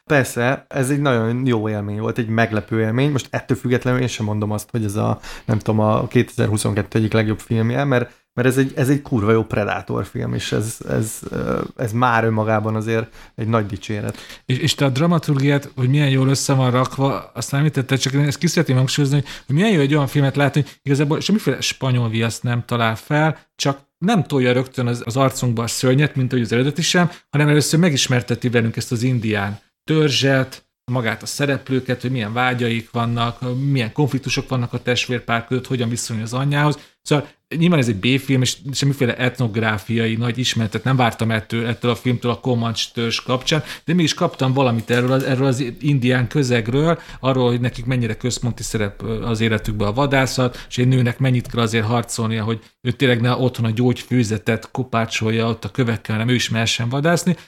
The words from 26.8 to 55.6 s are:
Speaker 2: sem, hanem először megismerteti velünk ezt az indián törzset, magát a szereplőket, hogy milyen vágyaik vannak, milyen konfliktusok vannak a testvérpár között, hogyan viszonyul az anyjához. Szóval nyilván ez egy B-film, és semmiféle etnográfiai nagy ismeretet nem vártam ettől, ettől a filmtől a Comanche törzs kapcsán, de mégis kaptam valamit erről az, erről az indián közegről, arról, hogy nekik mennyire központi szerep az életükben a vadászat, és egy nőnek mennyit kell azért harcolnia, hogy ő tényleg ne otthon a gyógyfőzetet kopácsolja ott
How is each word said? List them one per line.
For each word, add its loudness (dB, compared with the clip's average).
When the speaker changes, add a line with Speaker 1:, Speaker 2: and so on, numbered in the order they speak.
Speaker 2:
sem, 2
hanem 2
először 4
megismerteti 2
velünk 2
ezt -6
az -2
indián -2
törzset, 2
magát -2
a -14
szereplőket, -2
hogy -4
milyen -4
vágyaik 0
vannak, -2
milyen 0
konfliktusok -2
vannak -2
a -4
testvérpár -2
között, -2
hogyan -2
viszonyul -4
az -6
anyjához. 0
Szóval 0
nyilván 4
ez 2
egy 2
B-film, 2
és -2
semmiféle 0
etnográfiai 0
nagy -2
ismeretet -2
nem 2
vártam 2
ettől, -2
ettől -2
a 0
filmtől -2
a -4
Comanche -2
törzs -2
kapcsán, -2
de 0
mégis 2
kaptam 0
valamit 2
erről 2
az, 2
erről 0
az 0
indián 2
közegről, 0
arról, 2
hogy 0
nekik -4
mennyire -2
központi -4
szerep -4
az -4
életükben 0
a 0
vadászat, 0
és -6
egy 4
nőnek 2
mennyit 0
kell -2
azért 2
harcolnia, -2
hogy -2
ő -2
tényleg 2
ne 2
otthon 0
a 2
gyógyfőzetet 0
kopácsolja -2
ott -4